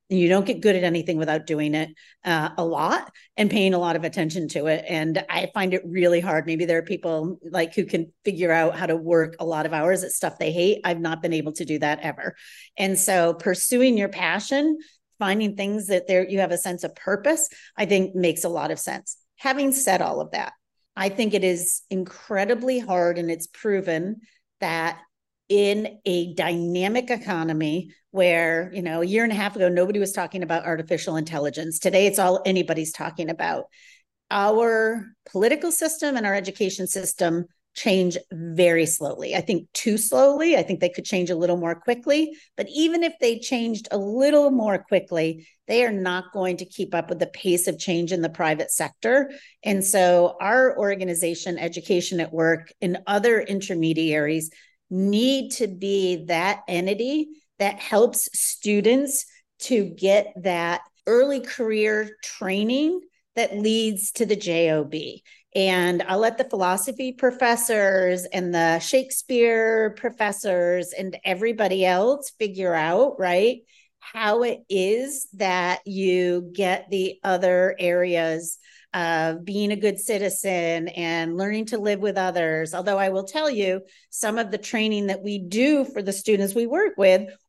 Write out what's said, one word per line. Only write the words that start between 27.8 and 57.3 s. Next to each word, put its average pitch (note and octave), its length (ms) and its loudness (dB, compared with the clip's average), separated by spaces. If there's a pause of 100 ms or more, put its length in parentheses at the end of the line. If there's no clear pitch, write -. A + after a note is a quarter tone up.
where, E3+ 600 2
you F#3+ 80 -6
know, E3 200 -4
a F3 40 0
year G#3+ 180 2
and A3+ 80 0
a G#3 40 -2
half G3 200 -2
ago, F3+ 140 2
nobody F#3 300 2
was G3 140 -2
talking F#3 280 -6
about E3 240 -4
artificial D#3+ 500 -2
intelligence. D#3 640 -4
Today, F#3+ 280 4
it's G3 120 2
all F#3 260 4
anybody's E3 480 0
talking D#3+ 360 -6
about. E3 360 -4 (640)
Our A3 760 2 (240)
political D4 420 2
system D#4 440 -2
and A3 100 -2
our G3 80 2
education F#3+ 540 -2
system F3 580 -2 (300)
change F#3 420 2 (140)
very E3 540 4
slowly. D3 500 -4
I F3+ 60 0
think D#3+ 320 -2
too G#3+ 240 0
slowly. C#4 580 4
I - 80 4
think E3+ 160 -4
they F3+ 100 2
could - 160 -8
change F3+ 260 0
a F3 40 0
little F3 220 2
more E3+ 180 -2
quickly. C#4 600 0 (180)
But G3+ 180 -6
even E4 300 2
if E4 160 -2
they A#3 200 2
changed A#3 520 -4
a G#3 60 -2
little C4+ 540 4
more G#3+ 260 2
quickly, E3 720 -2 (200)
they A#3 160 2
are A3+ 80 2
not F#3 400 -4
going F#3 260 -2
to F3+ 80 -10
keep - 300 -8
up E3 140 -2
with F3 100 -4
the E3+ 80 0
pace F3+ 400 0
of D#3 120 -2
change E3+ 320 -2
in F3 100 -2
the E3 80 0
private D#3+ 420 -2
sector. B3+ 600 0 (320)
And G3 200 0
so F3+ 560 4
our A#3+ 380 4
organization, F3 800 -2
Education E3+ 600 -2
at D#3+ 120 -4
Work, D#3+ 480 0
and F#3+ 280 -2
other G#3 340 2
intermediaries D#3+ 1120 -2 (400)
need A3 580 0
to A#3 180 -4
be F#3 580 -2
that F3 420 0
entity G#3+ 640 -2 (280)